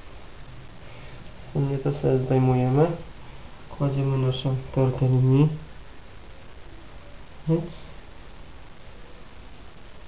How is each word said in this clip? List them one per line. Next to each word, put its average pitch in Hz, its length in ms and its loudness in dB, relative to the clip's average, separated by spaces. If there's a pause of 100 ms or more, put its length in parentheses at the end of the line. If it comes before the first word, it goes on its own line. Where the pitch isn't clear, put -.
(1400)
Następnie 139 340 0
to 143 220 0
sobie 135 180 4
zdejmujemy. 131 680 6 (920)
Kładziemy 135 400 2
nasze 131 360 2 (200)
tortellini. 131 760 8 (2000)
Hyc. 160 180 4 (2500)